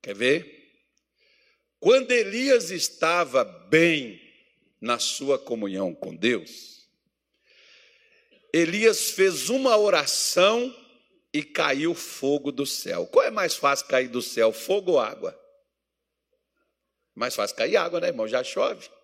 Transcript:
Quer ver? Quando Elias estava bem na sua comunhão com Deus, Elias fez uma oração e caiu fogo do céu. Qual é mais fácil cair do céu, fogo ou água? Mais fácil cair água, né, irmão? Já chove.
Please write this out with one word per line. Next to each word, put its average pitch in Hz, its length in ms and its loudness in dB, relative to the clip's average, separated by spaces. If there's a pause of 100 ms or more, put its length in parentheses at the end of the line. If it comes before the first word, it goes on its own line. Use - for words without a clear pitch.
Quer 98 140 -10
ver? 131 580 -2 (1040)
Quando 254 320 4
Elias 233 600 2
estava 160 720 0
bem 151 760 0 (640)
na 117 160 -2
sua 135 400 -2
comunhão 98 560 -6
com 82 220 -12
Deus, - 760 -6 (1600)
Elias 180 600 2
fez 180 380 2
uma 254 280 4
oração 208 960 2 (560)
e 147 120 -4
caiu 156 500 -2
fogo 143 580 -4
do 135 140 -6
céu. 87 400 -6
Qual - 180 4
é - 60 0
mais 202 260 -2
fácil 139 320 0
cair 127 200 0
do 120 140 -4
céu, 113 300 2
fogo 185 420 -2
ou 139 60 4
água? 107 400 -6 (1700)
Mais 120 220 -6
fácil 101 200 -4
cair 170 220 0
água, 170 220 0
né, 175 80 -2
irmão? 117 200 -4
Já 127 160 -2
chove. - 460 -4 (140)